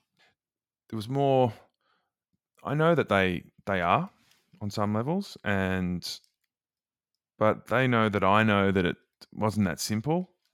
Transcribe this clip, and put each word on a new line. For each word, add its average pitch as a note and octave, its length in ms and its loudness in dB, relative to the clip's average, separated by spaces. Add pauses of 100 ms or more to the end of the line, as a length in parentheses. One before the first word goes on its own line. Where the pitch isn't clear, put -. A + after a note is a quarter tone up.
(880)
There A2+ 80 -10
was G#2+ 120 -10
more, C3+ 440 2 (1120)
I A#2 120 -6
know D#3+ 200 2
that B2 140 -2
they, F#2+ 340 2 (240)
they G2 140 -2
are A2 280 0 (520)
on G#2 100 -8
some G#2 240 -2
levels, D#3+ 480 -4
and, F#2 640 -2 (1300)
but G#2+ 260 0
they B2+ 220 0
know A2+ 200 2
that G2 140 0
I G2+ 220 4
know G2+ 260 4
that F#2 160 2
it D#2 100 -2 (360)
wasn't G#2 340 -2
that D#2+ 140 -4
simple D3 500 -4 (240)